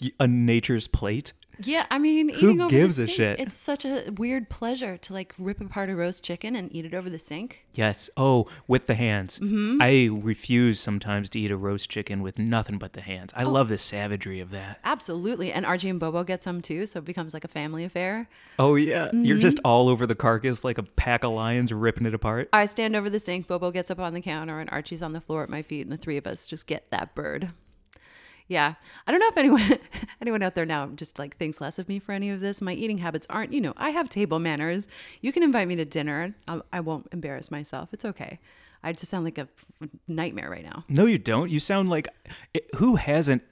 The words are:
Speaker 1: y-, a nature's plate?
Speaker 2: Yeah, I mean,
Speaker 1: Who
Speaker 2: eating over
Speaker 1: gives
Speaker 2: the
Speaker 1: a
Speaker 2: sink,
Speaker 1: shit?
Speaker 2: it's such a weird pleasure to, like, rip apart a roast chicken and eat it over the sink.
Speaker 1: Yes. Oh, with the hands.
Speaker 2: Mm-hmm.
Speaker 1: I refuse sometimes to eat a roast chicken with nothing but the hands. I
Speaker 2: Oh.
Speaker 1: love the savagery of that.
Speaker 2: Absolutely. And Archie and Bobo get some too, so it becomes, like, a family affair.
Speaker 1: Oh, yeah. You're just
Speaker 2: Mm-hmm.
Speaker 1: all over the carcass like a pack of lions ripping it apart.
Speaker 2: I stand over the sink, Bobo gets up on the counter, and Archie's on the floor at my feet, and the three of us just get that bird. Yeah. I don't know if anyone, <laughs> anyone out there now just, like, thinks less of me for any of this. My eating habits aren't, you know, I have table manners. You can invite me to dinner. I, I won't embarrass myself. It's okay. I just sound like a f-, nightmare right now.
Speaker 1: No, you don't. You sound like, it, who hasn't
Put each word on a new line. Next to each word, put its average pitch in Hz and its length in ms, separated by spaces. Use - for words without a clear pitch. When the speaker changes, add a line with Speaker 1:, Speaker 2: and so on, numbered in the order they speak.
Speaker 1:
y-, 127 180
a 131 80
nature's 117 600
plate? 107 460
Speaker 2:
Yeah, 302 280
I 269 80
mean, 311 300
Speaker 1:
Who - 60
Speaker 2:
eating 180 120
over - 80
Speaker 1:
gives 151 280
Speaker 2:
the 123 60
Speaker 1:
a 110 40
Speaker 2:
sink, - 100
Speaker 1:
shit? 104 220
Speaker 2:
it's 254 160
such 285 300
a 269 320
weird 240 320
pleasure 233 480
to, - 160
like, 190 240
rip 196 240
apart 196 280
a 190 60
roast 175 280
chicken 214 320
and 196 200
eat 160 100
it 165 80
over 185 160
the 165 100
sink. - 540
Speaker 1:
Yes. 107 440
Oh, 131 300
with 127 200
the 117 80
hands. 104 440
Speaker 2:
Mm-hmm. 214 420
Speaker 1:
I 127 300
refuse 110 680
sometimes 101 520
to 113 80
eat 104 120
a 98 60
roast 98 320
chicken 101 320
with 95 180
nothing 110 380
but 95 160
the - 80
hands. 92 340
I 123 80
Speaker 2:
Oh. 131 80
Speaker 1:
love 135 180
the 104 80
savagery 101 640
of 92 120
that. 98 320
Speaker 2:
Absolutely. 190 680
And 180 140
Archie 180 240
and 180 100
Bobo 165 240
get 180 200
some 175 180
too, 170 240
so 202 140
it 147 60
becomes, 165 280
like, 156 120
a - 40
family 160 340
affair. 185 440
Speaker 1:
Oh, 143 160
yeah. 151 380
You're 233 240
just 202 200
Speaker 2:
Mm-hmm. - 100
Speaker 1:
all 123 220
over 120 160
the 113 100
carcass 117 480
like 120 140
a 113 60
pack - 400
of 120 80
lions 117 420
ripping 113 320
it 110 80
apart. 113 400
Speaker 2:
I 208 120
stand 220 300
over 202 140
the 208 100
sink, 180 280
Bobo 180 240
gets 180 200
up 180 80
on 175 140
the 175 80
counter, 156 380
and 160 100
Archie's 156 320
on 156 120
the 160 80
floor 156 220
at - 60
my 151 120
feet, 151 200
and - 100
the 160 60
three 151 200
of 139 100
us - 200
just - 200
get - 240
that - 240
bird. 160 340
Yeah. 156 260
I 233 40
don't 359 100
know 453 80
if - 80
anyone, 262 420
<laughs> - 260
anyone 220 220
out 185 120
there 165 100
now 147 300
just, - 220
like, 143 200
thinks 156 240
less 151 180
of 180 80
me 196 120
for 202 120
any 202 200
of 190 100
this. 202 200
My 185 120
eating 220 240
habits 160 320
aren't, - 240
you 277 80
know, 156 160
I 302 140
have 311 180
table 160 300
manners. 165 480
You 262 100
can 349 100
invite 247 280
me 180 80
to 160 80
dinner. 151 500
I, 170 100
I 180 80
won't 156 320
embarrass 143 360
myself. 147 440
It's - 100
okay. - 360
I 165 80
just - 180
sound 180 140
like 160 140
a 147 40
f-, 151 80
nightmare 160 420
right 85 160
now. 113 240
Speaker 1:
No, 160 160
you 220 120
don't. 117 320
You 151 120
sound 196 260
like, 160 220
it, - 220
who 240 220
hasn't 143 540